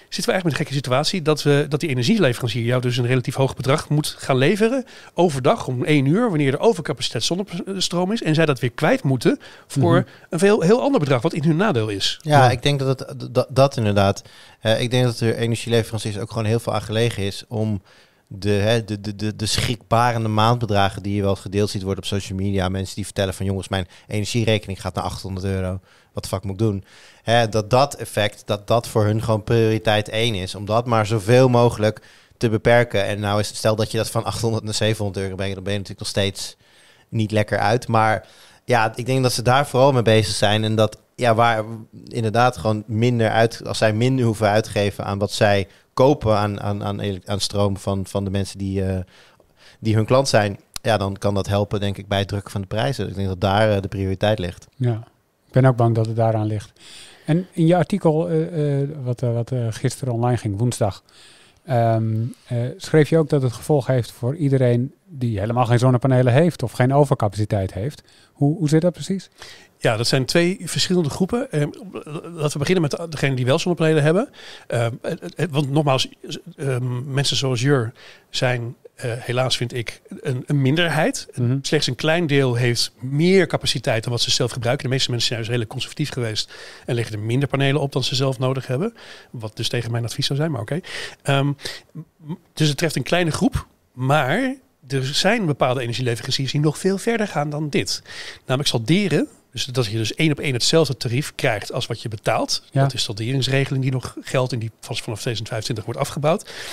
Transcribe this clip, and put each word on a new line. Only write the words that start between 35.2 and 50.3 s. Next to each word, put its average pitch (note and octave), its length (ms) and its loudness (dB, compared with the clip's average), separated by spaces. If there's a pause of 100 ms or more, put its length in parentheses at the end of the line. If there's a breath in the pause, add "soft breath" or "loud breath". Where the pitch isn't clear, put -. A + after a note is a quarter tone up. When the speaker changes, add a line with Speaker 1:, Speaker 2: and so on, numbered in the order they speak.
Speaker 3:
euro F#2+ 120 -6
brengt, G2 180 -4
dan F#2+ 100 -10
ben G2 80 -4
je G2+ 60 -2
natuurlijk - 360 -10
nog G2+ 100 2
steeds - 320 -6 (520 soft breath)
niet A2 220 -2
lekker G#2+ 280 0
uit. G#2+ 300 0
Maar A2 380 2 (380 loud breath)
ja, A2+ 320 2
ik A#2 100 -8
denk C3 160 0
dat B2 100 2
ze A#2+ 100 -4
daar B2+ 240 2
vooral C3+ 260 4
mee B2 100 4
bezig G#2+ 320 4
zijn. G#2+ 300 2
En G#2+ 100 0
dat, G#2+ 240 2 (160)
ja, A#2+ 200 2
waar A2+ 300 2 (440)
inderdaad A#2 480 2
gewoon G#2+ 300 -2
minder A#2 440 2
uit, A2+ 360 2
als G#2 120 -6
zij A2 140 4
minder B2+ 320 2
hoeven G#2+ 240 2
uitgeven G#2 560 0
aan G2+ 140 -4
wat G2 140 -2
zij G2+ 360 2 (360 soft breath)
kopen A#2+ 320 4
aan, G2+ 240 -2
aan, G2+ 240 -4
aan G#2 160 -6
ele-, G2+ 240 -4
aan G2+ 160 -6
stroom G2+ 360 0
van, F#2+ 300 -4
van G2+ 180 -4
de G2 60 -4
mensen G2 280 -4
die, G2 260 -2
eh, F#2+ 140 -2 (800 soft breath)
die A2 140 0
hun A2 100 2
klant C3 240 4
zijn, G#2 300 2 (240)